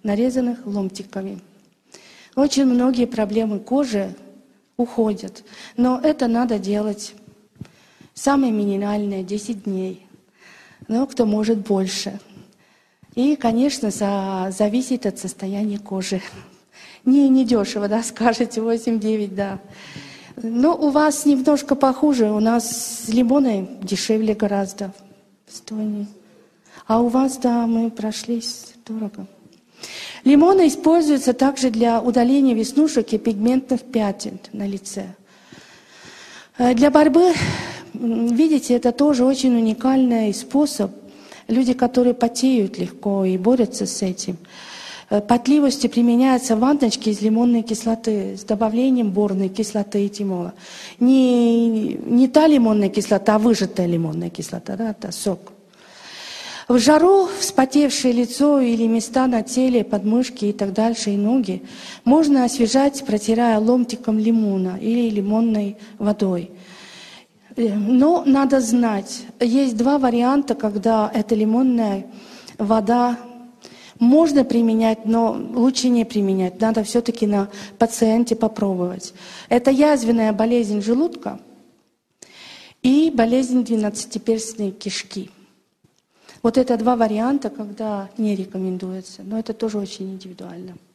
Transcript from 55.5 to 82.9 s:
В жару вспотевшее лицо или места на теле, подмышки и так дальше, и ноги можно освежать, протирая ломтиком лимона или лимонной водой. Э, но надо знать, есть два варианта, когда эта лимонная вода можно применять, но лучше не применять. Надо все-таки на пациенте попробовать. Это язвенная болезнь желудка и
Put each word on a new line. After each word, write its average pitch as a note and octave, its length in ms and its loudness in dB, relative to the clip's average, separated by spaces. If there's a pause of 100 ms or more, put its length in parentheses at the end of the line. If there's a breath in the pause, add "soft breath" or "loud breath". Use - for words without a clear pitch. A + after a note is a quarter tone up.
В B3 120 4
жару E4+ 480 6 (120)
вспотевшее C4+ 760 0
лицо C4+ 480 2
или A#3 260 0
места A#3 400 0
на A#3 160 0
теле, B3 400 0
подмышки G#3+ 600 -2
и G#3 80 0
так G3+ 180 -4
дальше, A3 400 -2
и G3+ 60 -2
ноги G3+ 440 0 (440 loud breath)
можно C#4 400 4
освежать, C4 600 0
протирая A3 540 0
ломтиком A#3 580 0
лимона G3+ 640 0
или A#3 280 0
лимонной G#3 680 -2 (220 loud breath)
водой. G3 520 -2 (1040 loud breath)
Э, A3 200 0
но C4 500 2
надо C4+ 360 4
знать, A3+ 640 -2 (140)
есть B3 380 2
два C4+ 220 2
варианта, B3 560 2
когда G#3+ 580 0
эта G#3+ 220 0
лимонная A3 720 0 (500 loud breath)
вода A#3 640 0 (800 loud breath)
можно C#4+ 440 6
применять, A3+ 640 2
но A3+ 260 2 (220)
лучше B3+ 360 2
не A#3 160 2
применять. F#3+ 560 -2
Надо A3 220 0
все-таки A#3 440 -2
на G3+ 220 0 (280 loud breath)
пациенте A3+ 580 2
попробовать. G3 800 -4 (360 loud breath)
Это B3 220 2
язвенная A#3 640 2
болезнь G#3+ 480 0
желудка B3+ 580 -2 (1400 loud breath)
и D4 320 4